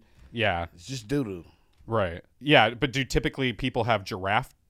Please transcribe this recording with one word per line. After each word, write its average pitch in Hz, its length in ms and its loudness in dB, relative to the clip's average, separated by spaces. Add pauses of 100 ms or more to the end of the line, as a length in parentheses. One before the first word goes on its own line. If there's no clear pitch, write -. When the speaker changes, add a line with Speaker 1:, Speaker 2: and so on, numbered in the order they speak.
(340)
Speaker 1:
Yeah. 95 420 0
Speaker 2:
It's - 100 -20
just 123 220 -10
doo-doo. 107 380 -4 (420)
Speaker 1:
Right. 95 340 -2 (180)
Yeah, 127 320 6
but 120 200 -4
do 135 140 -2
typically 147 480 -2
people 127 320 -2
have 110 180 2
giraffe 117 460 -2 (200)